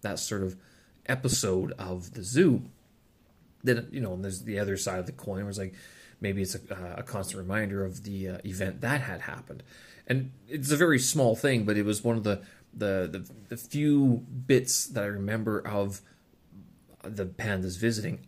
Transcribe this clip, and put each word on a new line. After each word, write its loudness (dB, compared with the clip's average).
that -4
sort -2
of -2
episode 0
of -8
the -10
zoo?" 6
Then, 2
you -6
know, -4
and -6
there's -6
the -4
other 0
side -4
of -4
the -8
coin -6
where -4
it's -6
like, -6
maybe -2
it's -4
a, -10
uh, -10
a -6
constant -6
reminder -2
of -6
the, -6
uh, -6
event -4
that 0
had -6
happened. -12
And 2
it's -2
a 6
very 8
small 4
thing, 2
but 2
it 4
was 0
one 2
of 0
the, 2
the, 0
the, -8
the -8
few 4
bits 4
that -2
I -2
remember 0
of -2
the -4
pandas -2
visiting. -2